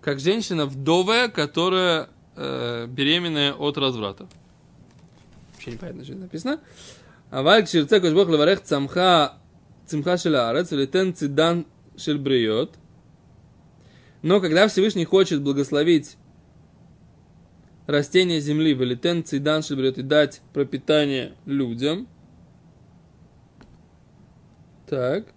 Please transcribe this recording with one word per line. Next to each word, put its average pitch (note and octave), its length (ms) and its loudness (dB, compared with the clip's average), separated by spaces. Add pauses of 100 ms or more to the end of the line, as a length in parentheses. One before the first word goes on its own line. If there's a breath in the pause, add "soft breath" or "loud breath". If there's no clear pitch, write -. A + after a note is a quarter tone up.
Как C#3+ 180 -4
женщина F3 480 -2
вдовая, F3+ 600 0
которая, E3+ 800 0 (260)
э, A#2+ 540 -8
беременная C#3+ 680 0
от D3 240 -4
разврата. A2 480 -4 (1300)
Вообще - 180 -18
непонятно, E3 320 -14
что C#3 120 -16
это F#3+ 80 -14
написано. G#3+ 380 -8 (720 loud breath)
«Аваль E3 340 4
кширце E3+ 360 2
кош E3+ 120 0
бог F3+ 160 4
леварех E3 340 4
цамха, D#3 720 2 (500)
цамха D#3+ 320 -2
шел E3+ 180 0
аарец, C3 380 0
летен E3+ 420 0
цидан D#3 520 0 (300)
шел D3 220 -4
бриот». B2 560 0 (1500 soft breath)
Но F#3 180 4
когда F3+ 260 4
Всевышний G3+ 380 0
хочет F3+ 380 2
благословить C#3+ 760 0 (1700)
растения D#3+ 540 2
земли, D3+ 340 2
«Велитен C3 500 -2
цидан D3+ 380 -2
шел C#3+ 140 -6
бриот», C3 220 -2
и - 40 -8
дать D3 380 2 (120)
пропитание C#3 840 -2 (100)
людям. C#3 640 -4 (2750)
Так. C#3 400 -4 (100)